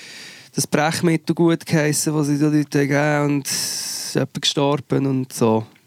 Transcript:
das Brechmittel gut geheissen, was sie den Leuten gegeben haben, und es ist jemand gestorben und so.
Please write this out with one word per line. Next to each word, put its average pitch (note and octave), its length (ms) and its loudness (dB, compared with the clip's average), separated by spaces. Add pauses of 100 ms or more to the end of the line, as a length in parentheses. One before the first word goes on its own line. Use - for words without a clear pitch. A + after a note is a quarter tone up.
(560)
das D3+ 100 -2
Brechmittel D#3+ 680 0
gut E3+ 300 2
geheissen, D3+ 480 0
was D3+ 140 2
sie D3 100 2
den D3+ 160 2
Leuten D3 160 2
gegeben C#3+ 280 2
haben, D3 380 2
und C#3 120 -2
es - 580 -6
ist - 100 -8
jemand - 260 -2
gestorben C#3 640 0
und C3 280 -2
so. A2 320 2 (220)